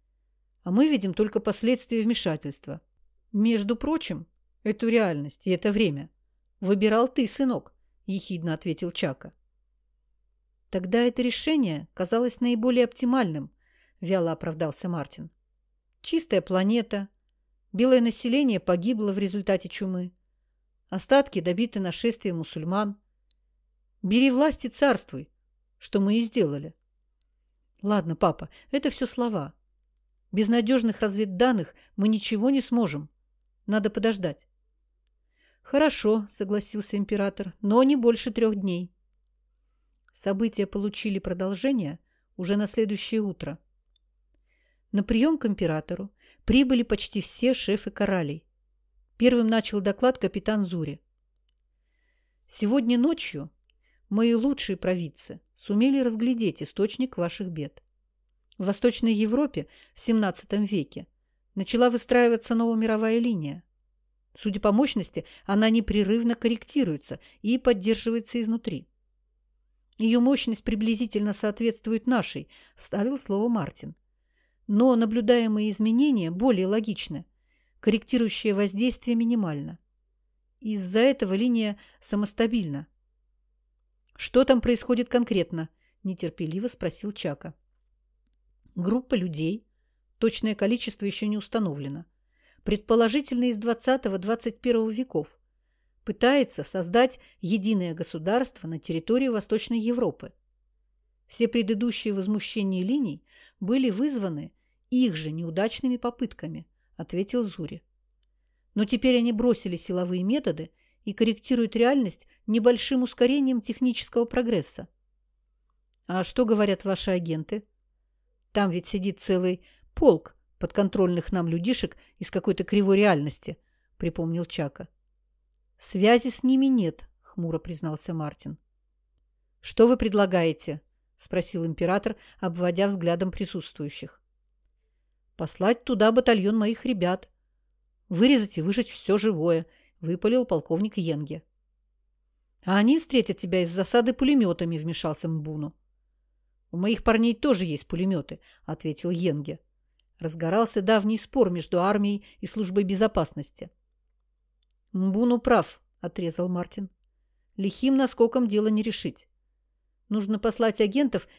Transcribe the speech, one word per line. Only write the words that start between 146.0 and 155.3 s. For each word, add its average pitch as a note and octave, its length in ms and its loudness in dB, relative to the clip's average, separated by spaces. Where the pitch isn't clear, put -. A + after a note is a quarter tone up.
"У E3+ 60 -6
моих G#3 260 0
парней A3+ 320 4
тоже G#3+ 300 2
есть D3 220 -6
пулемёты", E3+ 520 -2
ответил D#3 440 -6
Йенге. D#3 500 -2
Разгорался E3 640 -2
давний G#3+ 360 2
спор A3+ 320 2
между F3 320 -2
армией G3+ 420 0
и G3+ 80 -10
службой G3+ 360 -2
безопасности. F#3 880 -2
"Мбуну G#3 460 2